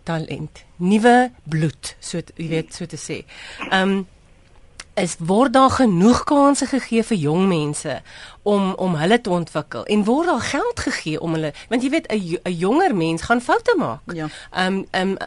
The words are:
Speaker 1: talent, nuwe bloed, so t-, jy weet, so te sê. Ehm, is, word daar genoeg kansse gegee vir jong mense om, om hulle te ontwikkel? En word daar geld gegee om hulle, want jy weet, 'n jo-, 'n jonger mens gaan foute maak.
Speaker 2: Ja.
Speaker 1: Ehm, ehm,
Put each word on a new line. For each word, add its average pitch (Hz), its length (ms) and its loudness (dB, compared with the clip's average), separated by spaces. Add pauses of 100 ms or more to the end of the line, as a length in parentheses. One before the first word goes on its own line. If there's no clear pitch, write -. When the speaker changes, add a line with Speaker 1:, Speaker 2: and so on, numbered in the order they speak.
Speaker 1:
talent, 156 640 -8 (120)
nuwe 240 540 4 (140)
bloed, 156 560 -4
so - 200 -8
t-, - 160 -16
jy 165 120 -8
weet, 160 260 -4
so 175 120 -10
te 160 100 -12
sê. - 280 -10 (460)
Ehm, 190 320 2 (920)
is, 180 240 -2
word 208 360 2
daar 262 160 6
genoeg 220 540 4
kansse 285 420 4
gegee 226 360 0
vir 220 140 -2
jong 160 320 2
mense 151 540 -2 (400)
om, 196 320 0
om 185 200 -2
hulle 180 260 2
te 214 100 -6
ontwikkel? 160 560 -4
En 208 180 2
word 277 220 2
daar 302 140 0
geld 415 400 -4
gegee 165 400 -6
om 165 120 -4
hulle, 156 200 -4 (180)
want 233 120 -2
jy 262 80 -2
weet, 311 220 -2
'n 214 60 -2
jo-, 175 260 -6
'n 180 80 -4
jonger 233 420 2
mens 165 280 0
gaan 240 180 0
foute 453 380 0
maak. 139 220 -4 (120)
Speaker 2:
Ja. 156 160 -6 (240)
Speaker 1:
Ehm, 185 380 0
ehm, 190 240 -2 (120)